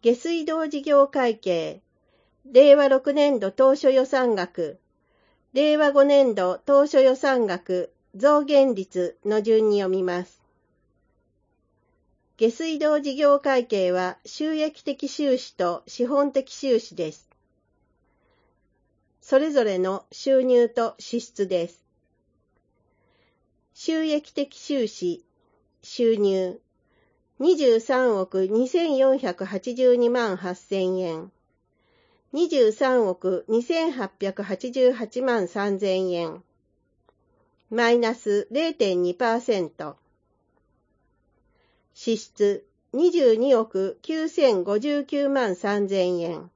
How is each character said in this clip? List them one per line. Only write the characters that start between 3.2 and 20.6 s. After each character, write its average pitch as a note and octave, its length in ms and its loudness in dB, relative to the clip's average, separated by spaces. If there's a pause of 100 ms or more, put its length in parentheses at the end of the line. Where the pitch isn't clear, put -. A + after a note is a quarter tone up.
度 G3 120 -4
当 C4+ 240 4
初 C4+ 160 2
予 C4 140 2
算 B3+ 300 0
額。 F3 420 -6 (720)
令 D4+ 260 2
和 D4 140 2
五 C#4 120 6
年 C#4 320 4
度 F#3 280 -2
当 C#4 220 4
初 C#4+ 160 2
予 C4 140 6
算 B3+ 320 0
額、 F3+ 420 -6 (260)
増 D4 280 2
減 C4+ 320 2
率 F3+ 500 -6
の G#3 160 0
順 A3 280 2
に G3+ 100 2
読 F#3+ 100 -2
み F#3 140 -2
ま F3+ 220 -4
す。 - 160 -20 (2000)
下 A3+ 140 2
水 D#4+ 280 -8
道 D4+ 200 2
事 C#4 160 -6
業 C#4+ 240 4
会 C4 260 0
計 F#3 260 0
は F3+ 340 -4
収 D#4 300 -6
益 D4+ 280 -6
的 C#4 240 -6
収 C4+ 300 -2
支 - 200 -14
と F3 300 -4
資 - 180 -4
本 C#4 260 0
的 C4+ 200 -4
収 B3 280 -2
支 F#3 160 -12
で D#3+ 160 -6
す。 - 160 -20 (1900)
そ C4+ 180 2
れ D#4 120 -2
ぞ C4 120 2
れ G3 140 -2
の F#3 340 -4
収 C4+ 300 0
入 B3 280 2